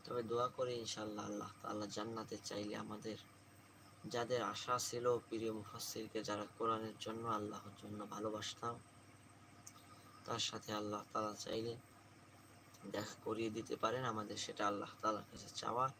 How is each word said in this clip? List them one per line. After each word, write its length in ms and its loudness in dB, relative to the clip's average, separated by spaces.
তবে 180 0
দোয়া 160 6
করি 160 4
ইনশাআল্লাহ, 480 -2
আল্লাহ 200 -2
তাআলা 240 0
জান্নাতে 420 -2
চাইলে 260 -2
আমাদের 320 -4
যাদের 280 4
আশা 220 2
ছিল 180 2
প্রিয় 300 2
মুফাসসিরকে, 640 -2
যারা 160 2
কোরআনের 380 2
জন্য, 180 -2
আল্লাহর 440 -2
জন্য 180 -6
ভালোবাসতাম, 640 0
তার 240 0
সাথে 200 -6
আল্লাহ 220 2
তাআলা 220 2
চাইলে 280 0
দেখা 200 0
করিয়ে 320 4
দিতে 260 0
পারেন 200 4
আমাদের, 320 0
সেটা 260 0
আল্লাহ 200 -2
তাআলার 300 2
কাছে 180 -10
চাওয়া। 240 4